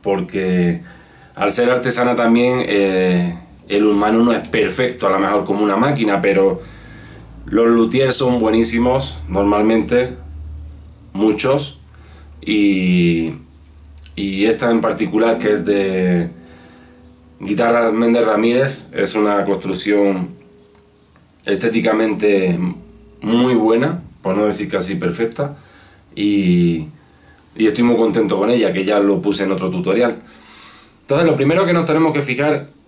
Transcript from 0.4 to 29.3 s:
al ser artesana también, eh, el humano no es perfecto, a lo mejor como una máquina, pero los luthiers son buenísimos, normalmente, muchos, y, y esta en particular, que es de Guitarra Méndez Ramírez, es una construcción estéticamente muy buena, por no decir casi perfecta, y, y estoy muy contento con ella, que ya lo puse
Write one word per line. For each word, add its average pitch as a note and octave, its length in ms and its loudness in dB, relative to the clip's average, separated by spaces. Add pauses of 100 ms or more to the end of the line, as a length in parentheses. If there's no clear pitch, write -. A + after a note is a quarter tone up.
al - 160 -2
ser A#2+ 200 0
artesana B2 440 0
también, A#2+ 520 2
eh, F#2 720 0 (300)
el G2+ 180 2
humano G#2+ 360 2
no A#2+ 120 4
es G2+ 120 -6
perfecto, G#2+ 600 -2
a F#2+ 60 2
lo G2 60 0
mejor G2 260 0
como G2+ 200 -2
una G2+ 140 0
máquina, A2+ 420 0
pero F#2+ 400 2 (880)
los A2+ 220 2
luthiers A#2+ 480 2
son B2 220 0
buenísimos, A#2 880 0
normalmente, G#2+ 880 0 (1000)
muchos, A2 680 0 (600)
y, F2+ 920 2 (840)
y G2 300 -2
esta A2+ 260 0
en A2 120 2
particular, G#2+ 560 0
que G#2+ 140 0
es F2+ 120 -2
de F#2 640 0 (1080)
Guitarra A#2 540 0
Méndez A#2 340 2
Ramírez, A#2+ 640 0
es G2 220 -2
una G#2 280 2
construcción F#2+ 960 -2 (1080)
estéticamente G#2 1120 0 (600)
muy A#2+ 320 2
buena, A#2+ 480 2 (180)
por F#2+ 160 -2
no G#2 80 2
decir G2+ 260 -2
casi F#2+ 260 -4
perfecta, A2+ 600 -4 (580)
y, F2 720 0 (680)
y A2 100 2
estoy A2+ 160 2
muy A#2+ 140 4
contento G#2 420 0
con G#2+ 120 0
ella, G#2+ 240 2
que F#2+ 100 -2
ya G2+ 160 2
lo G2 220 2
puse G2 220 -2